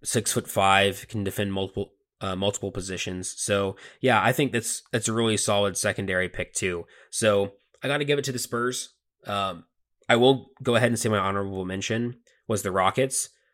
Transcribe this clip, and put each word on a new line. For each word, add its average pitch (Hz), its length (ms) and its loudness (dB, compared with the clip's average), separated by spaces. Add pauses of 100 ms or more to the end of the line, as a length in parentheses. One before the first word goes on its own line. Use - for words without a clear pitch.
six-foot-five, 98 1080 2
can 101 140 -4
defend 98 280 -2
multiple, 98 420 -4 (280)
uh, 95 140 -4
multiple 98 360 -2
positions. 92 640 -8
So 101 380 -2 (240)
yeah, 117 240 4
I 117 80 4
think 139 220 2
that's, - 380 -4
that's 113 180 -2
a 110 40 -2
really 113 240 2
solid 101 400 0
secondary 95 520 -2
pick - 240 -8
too. 87 320 -4 (240)
So 101 440 2 (300)
I 131 40 -6
gotta 143 180 -2
give 143 120 0
it 139 80 -4
to 139 60 -4
the 120 80 -6
Spurs. 123 540 -4 (340)
Um, 95 380 -4 (420)
I 120 80 6
will 127 360 4 (100)
go 120 140 0
ahead 117 140 4
and 113 100 0
say 113 100 0
my 104 80 2
honorable 98 480 -2
mention 110 520 -4 (300)
was 107 140 -2
the 98 100 -4
Rockets 95 580 0 (240)